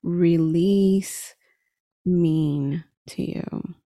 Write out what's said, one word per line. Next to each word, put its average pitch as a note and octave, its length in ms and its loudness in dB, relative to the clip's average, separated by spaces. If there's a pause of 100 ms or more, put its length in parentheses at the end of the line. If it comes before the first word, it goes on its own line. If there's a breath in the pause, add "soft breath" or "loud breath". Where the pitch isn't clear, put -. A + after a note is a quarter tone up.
release F3 1300 2 (680)
mean D#3 800 0 (220)
to - 160 -10
you? - 520 -8 (140)